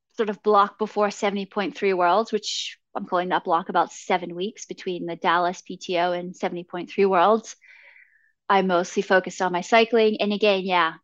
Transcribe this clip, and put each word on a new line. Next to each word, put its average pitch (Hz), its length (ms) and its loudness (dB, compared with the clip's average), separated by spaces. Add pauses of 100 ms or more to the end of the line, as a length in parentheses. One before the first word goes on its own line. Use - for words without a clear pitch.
(160)
sort 214 140 -2
of 196 120 -10
block 202 360 4
before 208 320 0
seventy 202 360 -4
point 196 300 -6
three 196 160 0
Worlds, 185 400 2
which - 460 -6 (160)
I'm 202 120 -8
calling 180 220 -2
that 165 160 -2
block 175 240 0
about 175 240 0
seven 175 420 -4
weeks 185 300 -8
between 180 420 -8
the 170 100 -6
Dallas 175 460 0
P 185 140 -14
T 185 220 -4
O 180 140 0
and 180 220 -6
seventy 180 300 -8
point 175 260 -10
three 196 140 2
Worlds, 190 520 2 (920)
I 196 140 4
mostly 185 400 0
focused 185 400 0
on 180 100 0
my 175 80 -2
cycling. 226 600 2
And 202 120 0
again, 196 320 2
yeah, 170 400 0